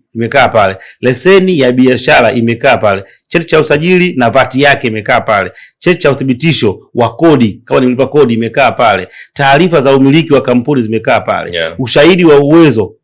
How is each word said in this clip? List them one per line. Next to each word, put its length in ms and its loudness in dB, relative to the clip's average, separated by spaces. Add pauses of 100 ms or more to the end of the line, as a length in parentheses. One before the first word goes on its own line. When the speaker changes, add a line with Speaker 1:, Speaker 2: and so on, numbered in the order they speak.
(160)
Speaker 1:
imekaa 340 0
pale, 260 0 (260)
leseni 580 0
ya 120 0
biashara 600 2
imekaa 460 0
pale, 260 -2 (240)
cheti 180 -4
cha 140 0
usajili 580 0
na 120 0
vati 320 0
yake 260 0
imekaa 340 -2
pale, 300 -2 (280)
cheti 180 0
cha 140 0
uthibitisho 680 -2 (160)
wa 200 -2
kodi 500 0
kama 140 -2
ni 80 0
mlipa 200 -2
kodi 260 0
imekaa 380 -2
pale, 360 0 (260)
taarifa 480 0
za 140 2
umiliki 380 2
wa 80 2
kampuni 400 -2
zimekaa 380 -2
pale, 320 -6
Speaker 2:
Yeah. 280 -6
Speaker 1:
ushahidi 460 2
wa 140 6
uwezo. 540 2 (100)